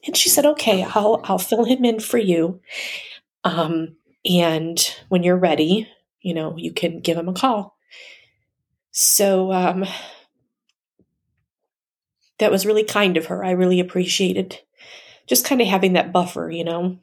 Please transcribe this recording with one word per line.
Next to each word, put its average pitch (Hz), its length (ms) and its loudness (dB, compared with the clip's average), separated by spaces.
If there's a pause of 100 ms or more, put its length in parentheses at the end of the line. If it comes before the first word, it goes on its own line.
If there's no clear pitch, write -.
And 349 120 -6
she - 120 2
said, 285 180 4
"Okay, 226 360 2
I'll, 208 420 0
I'll 190 140 0
fill 226 260 0
him 254 200 2
in 226 160 2
for 240 180 -2
you. 175 420 0 (840)
Um, 165 520 -2 (320)
and 170 500 0 (300)
when 180 140 0
you're 180 140 4
ready, 180 520 2 (320)
you 170 140 -6
know, 160 220 -6
you 165 160 -10
can 165 280 -4
give 165 160 -2
him 170 120 -6
a 185 40 -4
call." 208 440 -2 (1120)
So, 190 640 2
um, 185 320 0 (2500)
that 214 120 2
was 196 160 0
really 214 180 2
kind 202 320 2
of 160 100 -2
her. 180 180 -6
I 185 80 0
really 180 280 2
appreciated 185 800 -2 (680)
just 254 200 2
kinda 247 180 2
having 190 300 2
that - 180 0
buffer, 175 380 -2
you 170 140 -6
know? 175 380 -4